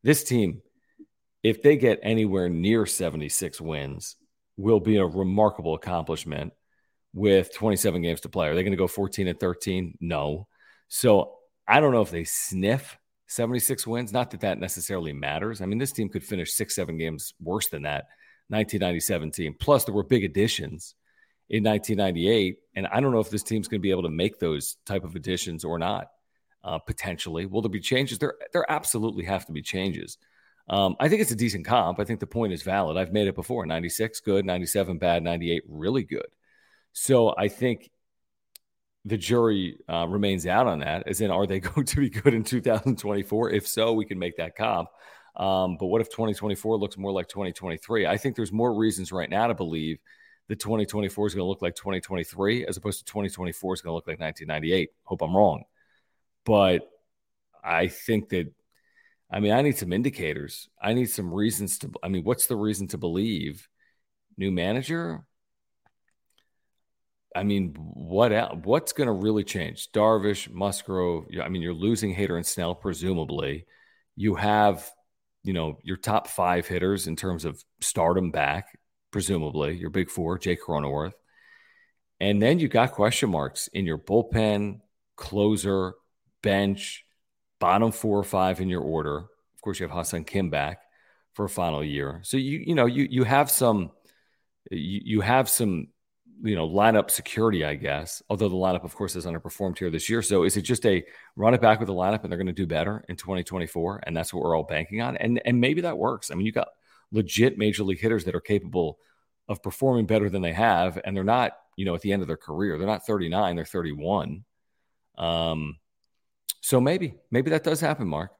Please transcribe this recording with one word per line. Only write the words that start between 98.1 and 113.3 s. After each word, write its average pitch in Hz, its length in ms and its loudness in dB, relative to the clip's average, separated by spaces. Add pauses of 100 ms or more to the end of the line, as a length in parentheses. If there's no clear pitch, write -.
although 104 200 2
the 90 60 0
lineup, 92 280 2
of 85 100 -12
course, 98 200 -6
has 87 120 -8
underperformed 85 540 -6
here 92 100 -2
this 80 200 -4
year. 113 120 2
So 98 220 4
is 95 140 4
it 92 60 0
just 123 220 0
a 95 180 4 (320)
run 110 180 6
it 123 80 4
back 110 180 8
with 110 80 -2
the 98 60 -4
lineup 95 300 0
and 87 80 -6
they're 87 60 -2
gonna 92 140 -2
do 87 160 -2
better 85 400 -2
in 90 80 -8
twenty 90 260 -6
twenty-four? 87 640 -4
And 82 100 -4
that's 82 180 -4
what 90 100 -4
we're 82 120 4
all 78 80 2
banking 85 380 -4
on. 127 140 -2
And, 117 300 0
and 120 160 4
maybe 151 200 2
that 170 160 -2
works. 113 320 -2
I 76 60 -8
mean, 95 100 0
you 107 60 0
got - 160 0 (440)
legit 107 460 4
major 107 260 0
league 95 180 -2
hitters 110 240 0
that 90 100 -2
are 82 60 -2
capable 87 580 -2 (480)
of 101 160 -6
performing 120 420 2
better 104 240 4
than 95 120 -2
they 85 100 0
have. 90 520 2
And 98 120 -4
they're 95 80 -2
not, 117 300 2 (240)
you 95 80 -4
know, 87 100 0
at 87 60 -8
the 101 100 -2
end 98 100 0
of 82 60 -4
their 80 100 -4
career, 82 400 -2
they're 90 80 -2
not 107 220 -2
thirty-nine, 92 480 0